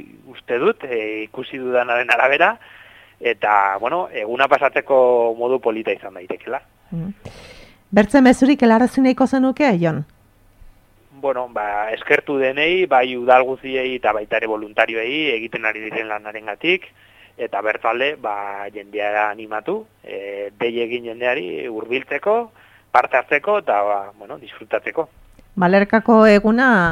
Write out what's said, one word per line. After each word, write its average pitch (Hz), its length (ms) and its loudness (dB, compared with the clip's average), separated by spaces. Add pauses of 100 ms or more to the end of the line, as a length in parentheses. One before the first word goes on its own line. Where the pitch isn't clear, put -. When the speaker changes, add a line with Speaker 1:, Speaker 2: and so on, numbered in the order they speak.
(340)
Speaker 1:
uste - 260 -6
dut, 196 240 0
e, 110 400 -6
ikusi 127 320 -12
dudanaren 123 560 -2
arabera, 143 460 2 (640)
eta, 104 600 2
bueno, 156 320 -2
eguna 120 400 -2
pasatzeko 135 460 2 (400)
modu 123 260 -2
polita 110 320 -2
izan 95 240 -16
daitekela. 110 400 -10 (300)
Speaker 2:
Mm. 175 240 -8 (800)
Bertze 208 260 6
mezurik 262 420 6
helarazi 233 380 4
nahiko 262 260 4
zenuke, 262 440 0 (100)
Jon? 156 240 -2 (1200)
Speaker 1:
Bueno, 127 240 0
ba, 104 460 -4
eskertu 147 420 -8
denei, 147 480 -2
bai 127 320 0
udal 127 320 2
guziei 131 480 -6
eta 117 160 -2
baita 107 240 -4
ere 113 140 -2
voluntarioei 113 840 -2
egiten 113 320 -6
ari 107 160 -4
diren 110 300 -8
lanarengatik, 107 760 -6 (540)
eta 107 260 -6
bertale, 117 460 -2 (100)
ba, 101 540 -8
jendea 104 560 -4
animatu, 107 480 -8 (240)
e, 101 480 -10 (100)
dei 120 220 -2
egin 120 260 -6
jendeari 135 560 -4
hurbiltzeko, 127 720 -4 (580)
parte 123 240 4
hartzeko 151 460 0
eta, 107 200 0
ba, 104 160 -2 (200)
bueno, 110 180 -16
disfrutatzeko. 113 720 -6 (480)
Speaker 2:
Balerkako 202 680 4
eguna, 220 420 6 (240)